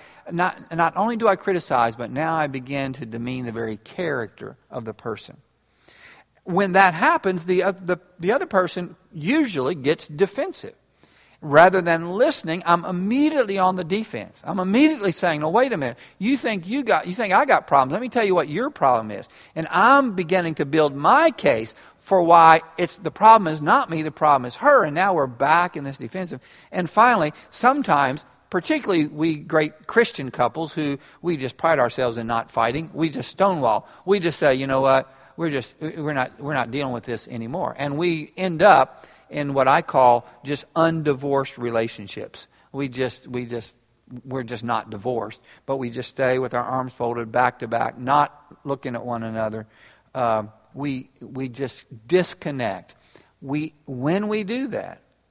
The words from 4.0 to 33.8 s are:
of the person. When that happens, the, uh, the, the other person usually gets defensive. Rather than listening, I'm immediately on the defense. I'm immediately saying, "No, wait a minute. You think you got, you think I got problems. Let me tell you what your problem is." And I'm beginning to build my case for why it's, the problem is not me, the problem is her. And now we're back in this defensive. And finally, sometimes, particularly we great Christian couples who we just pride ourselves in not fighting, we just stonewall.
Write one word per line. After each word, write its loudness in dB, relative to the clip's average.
of -12
the -12
person. -12
When 0
that 6
happens, 0
the, 0
uh, 0
the, -4
the -2
other -2
person -2
usually -2
gets -2
defensive. -4
Rather 8
than 0
listening, 0
I'm 2
immediately 0
on 0
the -6
defense. -6
I'm -6
immediately 2
saying, -2
"No, -2
wait 2
a -4
minute. -4
You 0
think -6
you -4
got, 2
you -8
think -2
I 4
got 4
problems. 4
Let -4
me -8
tell 0
you 2
what 2
your -4
problem 0
is." -10
And -6
I'm 4
beginning -2
to -2
build 2
my 4
case 0
for 2
why 8
it's, -2
the -8
problem 6
is -4
not 2
me, -4
the -4
problem 2
is -10
her. 6
And -4
now 2
we're 2
back 2
in -10
this -10
defensive. -10
And -4
finally, 4
sometimes, 2
particularly 0
we -2
great -2
Christian 0
couples -4
who -4
we -2
just -8
pride 2
ourselves 0
in -8
not -4
fighting, -2
we -2
just -8
stonewall. 0